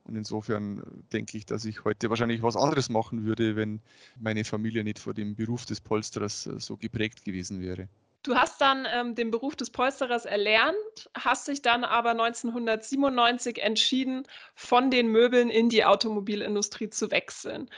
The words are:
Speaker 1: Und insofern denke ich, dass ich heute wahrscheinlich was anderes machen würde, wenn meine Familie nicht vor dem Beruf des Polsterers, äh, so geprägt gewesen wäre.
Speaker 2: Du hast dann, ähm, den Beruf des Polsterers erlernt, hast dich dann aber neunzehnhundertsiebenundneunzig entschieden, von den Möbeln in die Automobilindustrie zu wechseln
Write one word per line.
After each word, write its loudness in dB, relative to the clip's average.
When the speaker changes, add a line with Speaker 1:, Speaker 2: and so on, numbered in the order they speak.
Speaker 1:
Und -10
insofern -6
denke -6
ich, -14
dass -6
ich -8
heute -2
wahrscheinlich 0
was 2
anderes 2
machen -2
würde, 0
wenn -2
meine -2
Familie -4
nicht -6
vor -8
dem -6
Beruf -4
des -8
Polsterers, -4
äh, -10
so -10
geprägt -6
gewesen -8
wäre. -8
Speaker 2:
Du 0
hast 0
dann, 2
ähm, -4
den -2
Beruf -2
des -8
Polsterers -2
erlernt, 4
hast 0
dich -6
dann 4
aber 2
neunzehnhundertsiebenundneunzig 0
entschieden, 0
von 4
den 4
Möbeln 6
in 6
die 6
Automobilindustrie 0
zu -4
wechseln -4